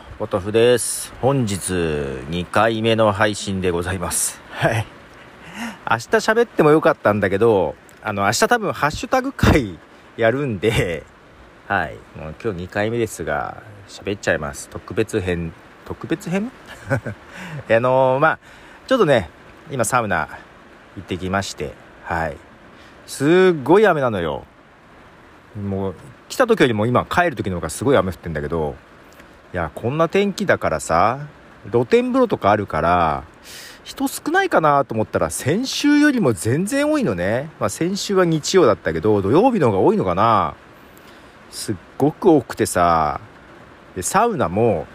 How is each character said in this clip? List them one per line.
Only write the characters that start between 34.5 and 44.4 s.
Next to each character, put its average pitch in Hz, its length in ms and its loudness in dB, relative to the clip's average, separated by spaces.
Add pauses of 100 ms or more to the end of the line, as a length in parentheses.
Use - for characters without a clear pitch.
な 143 240 4
と - 80 -8
思 113 100 0
っ - 20 -6
た - 140 -4
ら 82 100 -2
先 190 360 -2
週 294 340 2
よ 302 100 4
り 254 120 0
も 135 100 2
全 131 340 -2
然 277 240 0
多 311 80 2
い 269 60 -2
の 120 120 0
ね。 110 340 -2 (100)
ま 120 60 -4
あ、 104 40 0
先 185 280 -4
週 - 180 -4
は 185 80 4
日 160 320 0
曜 175 100 6
だ 107 80 6
っ 90 40 -4
た 82 160 -4
け 80 80 -4
ど、 104 200 2
土 95 100 0
曜 214 200 4
日 226 80 0
の 123 120 4
方 - 20 0
が 92 60 0
多 151 140 4
い 214 40 0
の 131 80 0
か 90 100 0
な。 98 380 2 (960)
す - 240 -8
っ - 20 -8 (220)
ご 147 160 2
く - 180 4
多 147 100 6
く - 140 -10
て 110 100 0
さ、 82 540 2 (800)
で、 92 40 -8
サ 202 240 0
ウ 226 120 -2
ナ 104 100 0